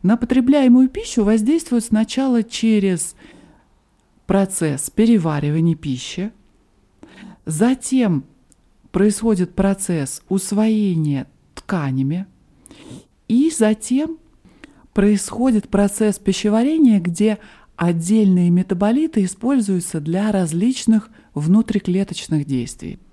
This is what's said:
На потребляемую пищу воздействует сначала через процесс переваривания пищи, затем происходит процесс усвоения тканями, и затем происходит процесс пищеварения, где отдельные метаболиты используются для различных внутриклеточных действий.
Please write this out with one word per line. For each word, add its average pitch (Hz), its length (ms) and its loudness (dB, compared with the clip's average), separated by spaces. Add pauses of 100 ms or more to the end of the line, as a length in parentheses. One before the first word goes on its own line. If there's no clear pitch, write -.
На 208 140 2
потребляемую 254 720 4
пищу 262 360 -4
воздействует 226 600 0
сначала 233 580 0
через 208 720 0 (1120)
процесс 180 640 -2
переваривания 165 840 2
пищи, 160 560 -8 (1120)
затем 214 800 0 (680)
происходит 202 600 0
процесс 190 760 -2
усвоения 190 1000 -2 (280)
тканями, 147 720 -4 (1000)
и 277 220 2
затем 254 680 -2 (760)
происходит 208 760 0
процесс 202 500 0
пищеварения, 226 840 2
где 202 380 0 (360)
отдельные 175 720 2
метаболиты 196 760 0
используются 196 760 -2
для 185 320 -2
различных 202 800 0 (240)
внутриклеточных 180 1120 -2
действий. 120 520 -8 (140)